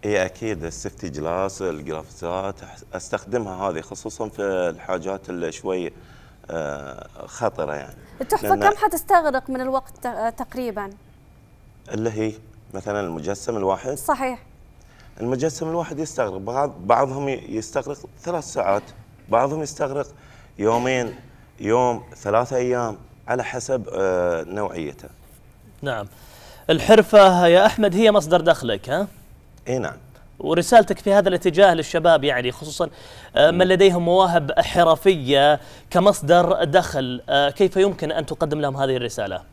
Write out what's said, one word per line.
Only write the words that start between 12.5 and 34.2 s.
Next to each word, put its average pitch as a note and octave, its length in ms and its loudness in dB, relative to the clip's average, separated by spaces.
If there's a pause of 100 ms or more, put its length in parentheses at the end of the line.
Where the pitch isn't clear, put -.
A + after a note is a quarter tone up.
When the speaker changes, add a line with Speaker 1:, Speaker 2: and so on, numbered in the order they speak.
Speaker 1:
مثلا G2+ 260 -6
المجسم F2+ 560 -6
الواحد؟ F#2+ 380 -2
Speaker 2:
صحيح. B3+ 480 -6 (760)
Speaker 1:
المجسم C3+ 480 -4
الواحد D#3+ 300 -6
يستغرق، B2 380 -4
بعض-، B2+ 440 -4
بعضهم C3 480 0
ي-، C3+ 40 -4 (160)
يستغرق C3 500 -8 (220)
ثلاث E3+ 240 -8
ساعات، G2+ 380 -2 (460)
بعضهم C3+ 340 0
يستغرق C#3 440 -6 (520)
يومين، A#2 560 0 (460)
يوم، A#2+ 440 0 (120)
ثلاثة A#2+ 400 0
أيام، B2 400 -2 (320)
على B2 160 -2
حسب، B2 480 -6
آه، F2+ 500 -2
نوعيته. E2+ 680 -8 (720)
Speaker 3:
نعم. A#2 240 -6 (640)
الحرفة F#3+ 760 8
يا F3+ 200 8
أحمد G#3 280 2
هي G#3+ 180 6
مصدر E3 280 4
دخلك، B2 500 0
ها؟ F3+ 160 -2 (600)
Speaker 1:
إي B2+ 100 -2
نعم. D2+ 180 -6 (420)
Speaker 3:
ورسالتك F#3 600 4
في G3+ 140 0
هذا G3 160 4
الاتجاه F3+ 460 4
للشباب، D#3+ 500 2
يعني B2 280 -2
خصوصا، D#3 380 -8 (460)
آه، D3+ 140 6
من E3+ 60 0
Speaker 1:
مم. F3+ 60 4
Speaker 3:
لديهم F#3 420 4
مواهب E3+ 560 2